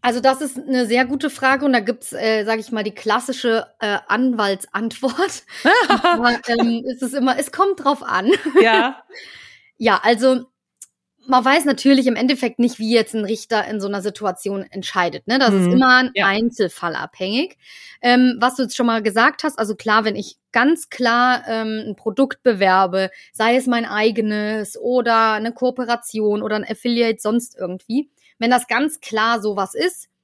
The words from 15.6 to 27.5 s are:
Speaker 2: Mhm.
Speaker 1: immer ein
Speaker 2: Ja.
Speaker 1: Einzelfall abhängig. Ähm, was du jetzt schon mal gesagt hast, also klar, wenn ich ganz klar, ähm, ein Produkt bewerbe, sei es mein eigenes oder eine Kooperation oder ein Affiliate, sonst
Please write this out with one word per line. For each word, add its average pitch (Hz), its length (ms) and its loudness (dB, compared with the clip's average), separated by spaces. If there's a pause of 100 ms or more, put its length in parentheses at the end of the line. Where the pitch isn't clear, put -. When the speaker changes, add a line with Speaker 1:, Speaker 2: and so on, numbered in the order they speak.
Speaker 2:
Mhm. 175 80 4
Speaker 1:
immer 254 240 6
ein 254 160 2
Speaker 2:
Ja. 196 140 0
Speaker 1:
Einzelfall 196 680 -2
abhängig. 214 640 -6 (440)
Ähm, 247 380 4
was 247 160 0
du 269 80 -2
jetzt - 140 -6
schon 247 80 0
mal 226 180 0
gesagt 226 400 0
hast, 302 160 -4
also 214 160 -4
klar, 214 300 0
wenn 214 100 -2
ich - 220 -12 (140)
ganz 285 380 2
klar, 247 580 0
ähm, 220 400 -6
ein 208 100 -10
Produkt 269 460 -2
bewerbe, 190 680 2 (240)
sei 226 240 2
es 262 100 -2
mein 233 180 0
eigenes 214 920 -2
oder 226 540 2
eine 214 180 -4
Kooperation 233 920 -2
oder 214 140 -2
ein - 80 -4
Affiliate, 233 540 -2
sonst 226 380 -2